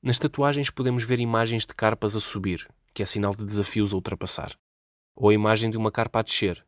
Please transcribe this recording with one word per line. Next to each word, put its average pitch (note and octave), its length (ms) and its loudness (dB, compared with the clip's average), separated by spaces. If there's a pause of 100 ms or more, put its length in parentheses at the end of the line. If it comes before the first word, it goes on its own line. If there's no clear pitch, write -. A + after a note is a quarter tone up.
Nas B2 160 0
tatuagens C#3+ 500 0
podemos B2 340 -2
ver B2 160 0
imagens A2+ 460 0
de - 100 -16
carpas G#2+ 400 0
a G#2+ 60 -2
subir, F#2+ 480 -2 (240)
que - 100 -6
é - 40 0
sinal G2+ 280 0
de G#2 120 -8
desafios G#2 480 0
a - 20 0
ultrapassar, F2+ 580 -6 (640)
ou G#2 140 4
a G#2+ 40 8
imagem G#2+ 360 2
de A2 80 -6
uma A2 120 0
carpa A2+ 280 -2
a A2+ 40 0
descer - 460 -2